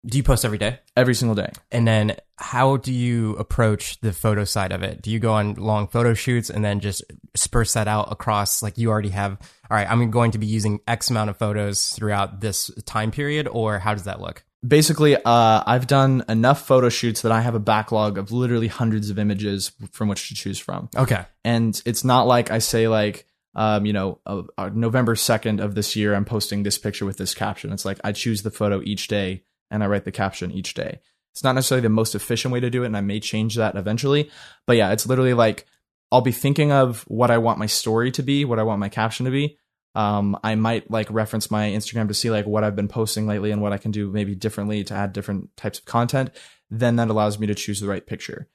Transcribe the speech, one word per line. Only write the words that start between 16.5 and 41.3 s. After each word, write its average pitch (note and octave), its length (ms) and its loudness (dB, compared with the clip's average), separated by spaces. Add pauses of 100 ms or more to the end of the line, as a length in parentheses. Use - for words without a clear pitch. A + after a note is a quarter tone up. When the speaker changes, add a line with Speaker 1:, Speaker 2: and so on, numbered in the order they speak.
Speaker 2:
photo B2+ 240 6
shoots A2+ 320 -2
that A2+ 100 2
I A2+ 100 4
have A#2+ 140 0
a A2+ 40 0
backlog G#2+ 580 0
of G2 140 -6
literally A#2 360 0
hundreds A2 420 -2
of G2+ 100 -4
images G2+ 520 -2 (200)
from - 160 -4
which G2 220 -4
to G#2+ 60 -14
choose G2 240 -8
from. F#2 360 -10
Speaker 1:
Okay. A#2+ 300 0 (180)
Speaker 2:
And A#2 420 0
it's A#2 180 -4
not B2+ 240 4
like A#2+ 240 4
I A2+ 80 0
say, A2+ 280 2
like, G#2+ 380 0 (300)
um, G#2+ 300 2
you G#2+ 80 2
know, F#2+ 320 -2
uh, F#2+ 180 -6 (140)
uh, G2 160 -6
"November A#2 420 2
second A2 440 0
of G2+ 160 -4
this G#2 200 -4
year, G#2 200 2
I'm G2+ 100 0
posting G#2 380 -4
this G2+ 140 -2
picture - 280 -6
with G2 120 -6
this F#2+ 160 -6
caption." G#2 400 -6
It's G2 120 -8
like, G2 180 -6
I G#2 100 -4
choose G#2 300 -4
the G#2+ 80 -4
photo G2+ 320 0
each G2+ 240 -6
day G2 360 -4 (260)
and G#2+ 140 -2
I G2+ 40 2
write G2 180 0
the G2+ 80 -6
caption F#2+ 380 -4
each F#2+ 240 -8
day. - 240 -8 (340)
It's - 100 -10
not C3 100 2
necessarily B2+ 300 2
the A2+ 60 4
most A2 260 2
efficient A#2 380 -2
way B2 80 0
to B2 80 -2
do B2 140 -2
it, - 40 -2
and G#2+ 100 -4
I G2+ 40 -2
may G2+ 180 -2
change G#2+ 380 -4
that A2 180 0
eventually. B2+ 560 0 (340)
But A#2+ 120 6
yeah, G2+ 160 4
it's G#2+ 120 -2
literally B2+ 280 2
like, A2+ 320 2 (440)
I'll B2+ 120 6
be B2 100 2
thinking C#3+ 400 2
of C3 380 4
what A#2+ 220 4
I A#2 60 6
want A#2 220 2
my G#2+ 60 -2
story A2+ 460 0
to B2+ 120 -4
be, C#3 220 0
what A#2 140 0
I A2 40 2
want G#2+ 160 0
my G2+ 100 -2
caption A2+ 360 -2
to B2+ 60 0
be. C#3+ 260 -2 (360)
Um, G#2 480 0
I A2 140 0
might, A2 340 0
like, G#2+ 200 -2
reference G#2+ 420 -4